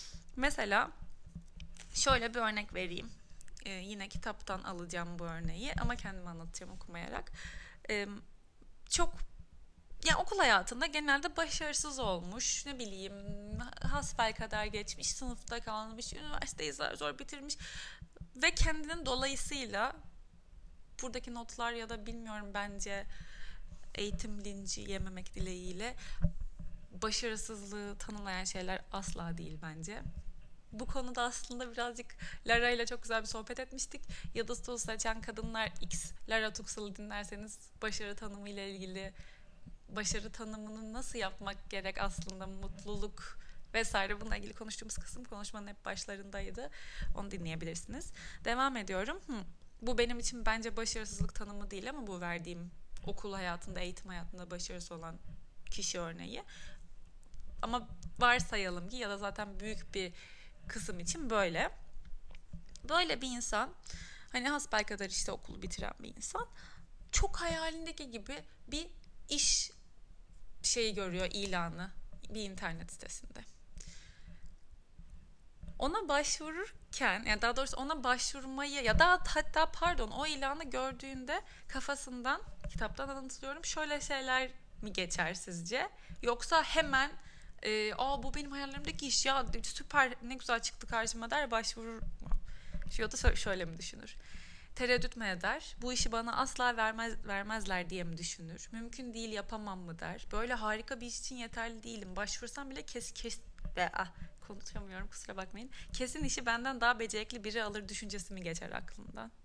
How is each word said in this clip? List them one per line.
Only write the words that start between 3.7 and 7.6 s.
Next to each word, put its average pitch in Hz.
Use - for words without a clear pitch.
yine 196
kitaptan 196
alacağım 175
bu 170
örneği 165
ama 240
kendim 185
anlatacağım 170
okumayarak. -